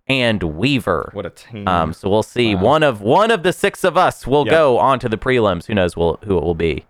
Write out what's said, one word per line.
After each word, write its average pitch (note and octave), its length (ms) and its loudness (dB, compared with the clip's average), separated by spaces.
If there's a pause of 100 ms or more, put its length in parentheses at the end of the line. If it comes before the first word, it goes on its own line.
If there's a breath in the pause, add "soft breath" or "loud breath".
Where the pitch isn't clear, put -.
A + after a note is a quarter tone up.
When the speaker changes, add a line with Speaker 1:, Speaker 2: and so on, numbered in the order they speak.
Speaker 1:
and A#2+ 360 0
Weaver. F#2 720 -2
Speaker 2:
What G2 120 -10
a - 40 -10
team. G#2 400 -10
Speaker 1:
Um, E2 240 0
so - 160 -6
we'll G#2+ 120 2
see. A2+ 320 0
Speaker 2:
Wow. F#2 100 0
Speaker 1:
One D3+ 200 4
of, B2+ 180 0
one F3 300 2
of F#3+ 120 -2
the F3+ 100 0
six - 320 -2
of E3+ 100 0
us E3 320 0
will C#3+ 180 0
Speaker 2:
Yep. G#2+ 60 0
Speaker 1:
go D3 260 4
on B2 220 0
to B2+ 80 -4
the A2 100 -4
prelims. G#2 500 0
Who A2+ 60 -8
knows F2+ 220 0
will, E2+ 300 0
who G2 120 0
it D2+ 60 -2
will E2+ 100 0
be? D#2+ 360 -4